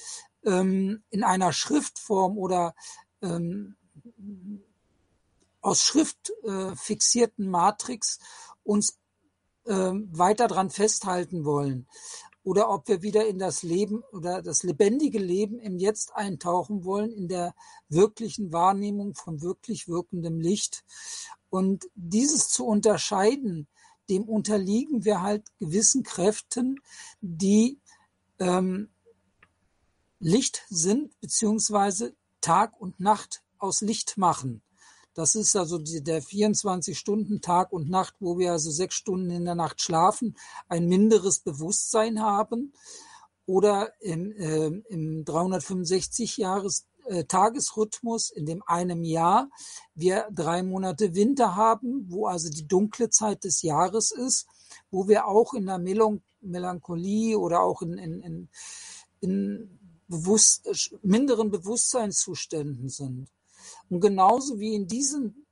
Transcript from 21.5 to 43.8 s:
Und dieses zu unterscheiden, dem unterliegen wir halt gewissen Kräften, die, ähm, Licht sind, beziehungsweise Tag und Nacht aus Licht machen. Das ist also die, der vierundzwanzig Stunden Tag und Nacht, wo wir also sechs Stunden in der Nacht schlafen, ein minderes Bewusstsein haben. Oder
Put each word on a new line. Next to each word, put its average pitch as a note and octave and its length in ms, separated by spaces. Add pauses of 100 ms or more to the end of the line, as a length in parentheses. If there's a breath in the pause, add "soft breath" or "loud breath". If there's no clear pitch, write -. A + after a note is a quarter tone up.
Und F#3+ 420
dieses A3 560
zu - 160
unterscheiden, G#3 1000 (420 soft breath)
dem G3 140
unterliegen G#3+ 840
wir G3+ 160
halt G#3 260 (120)
gewissen G#3 420
Kräften, A#3+ 800 (400 loud breath)
die, G3+ 580 (600 soft breath)
ähm, F#3 500 (1300)
Licht F#3 520
sind, G3+ 480
beziehungsweise G#3 960 (260)
Tag F#3+ 400
und F#3 180
Nacht G3+ 440 (160)
aus F#3+ 220
Licht - 360
machen. C3 460 (500 soft breath)
Das D#3+ 220
ist G#3+ 220
also F3 200
die, D#3 240
der D3 200
vierundzwanzig G3 760
Stunden G#3 440
Tag F3+ 320
und D#3+ 160
Nacht, F3+ 320
wo F3 160
wir F3+ 160
also D#3+ 180
sechs F3 240
Stunden F#3 340
in F3 140
der F3 120
Nacht E3 260
schlafen, F3 560 (320 loud breath)
ein E3+ 180
minderes F#3+ 520
Bewusstsein G#3+ 840
haben. A3 500 (720 loud breath)
Oder G3+ 540